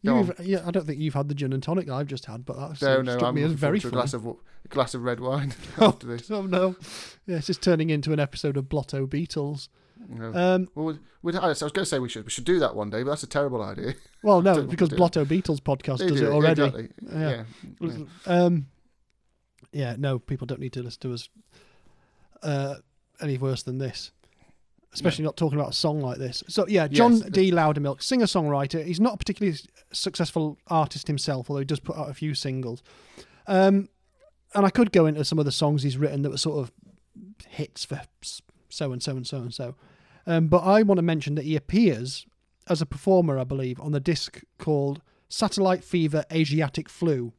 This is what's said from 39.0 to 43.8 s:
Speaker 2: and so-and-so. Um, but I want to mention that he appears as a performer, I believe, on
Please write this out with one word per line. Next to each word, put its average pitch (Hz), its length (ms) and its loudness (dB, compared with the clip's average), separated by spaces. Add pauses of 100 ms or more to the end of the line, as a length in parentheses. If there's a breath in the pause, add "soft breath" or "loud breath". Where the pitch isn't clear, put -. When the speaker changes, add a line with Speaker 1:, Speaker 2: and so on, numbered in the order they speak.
Speaker 2:
and 127 100 -8
so-and-so. 127 500 -8 (520 soft breath)
Um, 165 220 4
but 175 100 8
I 196 240 6
want 196 140 6
to 170 60 2
mention 151 320 0
that 143 100 -4
he 156 100 -2
appears 139 680 2 (420)
as 160 140 0
a 151 40 0
performer, 165 540 2
I 127 60 -2
believe, 127 340 -4
on 147 140 -4